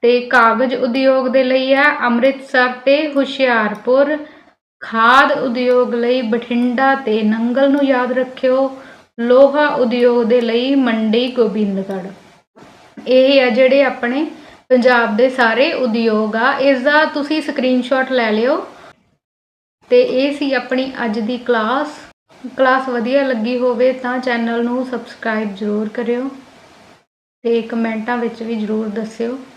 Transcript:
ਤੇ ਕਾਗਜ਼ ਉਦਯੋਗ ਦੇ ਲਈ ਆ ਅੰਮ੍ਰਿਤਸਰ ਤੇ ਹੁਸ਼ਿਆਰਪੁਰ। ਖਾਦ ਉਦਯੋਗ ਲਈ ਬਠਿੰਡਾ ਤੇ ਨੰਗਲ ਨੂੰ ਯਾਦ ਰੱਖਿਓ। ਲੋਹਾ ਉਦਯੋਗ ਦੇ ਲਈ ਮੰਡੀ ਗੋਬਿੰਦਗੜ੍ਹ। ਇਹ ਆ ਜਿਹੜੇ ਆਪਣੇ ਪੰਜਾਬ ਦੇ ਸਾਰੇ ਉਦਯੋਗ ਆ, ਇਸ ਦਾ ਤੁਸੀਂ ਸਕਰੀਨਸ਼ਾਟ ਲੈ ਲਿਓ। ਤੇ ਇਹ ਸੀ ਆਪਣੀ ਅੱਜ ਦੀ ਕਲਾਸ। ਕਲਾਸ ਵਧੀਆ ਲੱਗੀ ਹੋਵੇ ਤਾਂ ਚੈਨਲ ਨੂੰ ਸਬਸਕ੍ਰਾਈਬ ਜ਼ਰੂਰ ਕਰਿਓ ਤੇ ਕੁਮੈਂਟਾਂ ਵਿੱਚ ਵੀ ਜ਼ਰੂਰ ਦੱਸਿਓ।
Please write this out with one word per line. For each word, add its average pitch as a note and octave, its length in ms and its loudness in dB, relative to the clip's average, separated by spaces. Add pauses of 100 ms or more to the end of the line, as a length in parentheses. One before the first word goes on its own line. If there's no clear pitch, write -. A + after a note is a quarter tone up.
ਤੇ A#3+ 200 2
ਕਾਗਜ਼ A#3+ 540 2
ਉਦਯੋਗ C4 520 0
ਦੇ C4 160 2
ਲਈ C4 300 0
ਆ C#4+ 280 2
ਅੰਮ੍ਰਿਤਸਰ B3 680 0 (160)
ਤੇ D4 300 2
ਹੁਸ਼ਿਆਰਪੁਰ। B3+ 1000 0 (640)
ਖਾਦ B3+ 520 4
ਉਦਯੋਗ B3 640 0
ਲਈ A#3+ 260 0
ਬਠਿੰਡਾ A#3+ 760 0
ਤੇ A3 260 -2
ਨੰਗਲ A#3 500 0
ਨੂੰ C#4+ 120 2
ਯਾਦ B3+ 280 0
ਰੱਖਿਓ। C4 680 -2 (420)
ਲੋਹਾ C4+ 480 4
ਉਦਯੋਗ A#3+ 560 2
ਦੇ A#3 180 2
ਲਈ A#3+ 340 0
ਮੰਡੀ A#3 560 0
ਗੋਬਿੰਦਗੜ੍ਹ। G3 760 -2 (1000)
ਇਹ C4 340 6
ਆ B3+ 80 2
ਜਿਹੜੇ C4 340 4
ਆਪਣੇ B3+ 400 -2 (460)
ਪੰਜਾਬ A#3 480 4
ਦੇ B3+ 120 4
ਸਾਰੇ B3+ 440 0
ਉਦਯੋਗ A3 600 -2
ਆ, A#3+ 220 0
ਇਸ C4+ 240 2
ਦਾ D4 240 2
ਤੁਸੀਂ D4+ 360 -4
ਸਕਰੀਨਸ਼ਾਟ B3+ 680 -2
ਲੈ A#3 200 0
ਲਿਓ। B3+ 360 -2 (1200)
ਤੇ B3 120 6
ਇਹ C4 320 0
ਸੀ C#4+ 200 -4
ਆਪਣੀ B3+ 380 -4 (140)
ਅੱਜ A3+ 140 -4
ਦੀ A#3+ 180 -4
ਕਲਾਸ। A#3+ 500 -2 (680)
ਕਲਾਸ B3+ 320 2
ਵਧੀਆ B3 340 0
ਲੱਗੀ B3 340 -2
ਹੋਵੇ B3 360 0
ਤਾਂ B3+ 260 -6
ਚੈਨਲ A#3 440 -2
ਨੂੰ B3 220 -4
ਸਬਸਕ੍ਰਾਈਬ A3 680 -6
ਜ਼ਰੂਰ G#3 340 -4
ਕਰਿਓ A#3+ 400 -4 (1120)
ਤੇ A#3 180 0
ਕੁਮੈਂਟਾਂ A3+ 560 -4
ਵਿੱਚ A#3 260 -6
ਵੀ A3+ 120 -6
ਜ਼ਰੂਰ G#3+ 320 -4
ਦੱਸਿਓ। A3+ 520 -8 (180)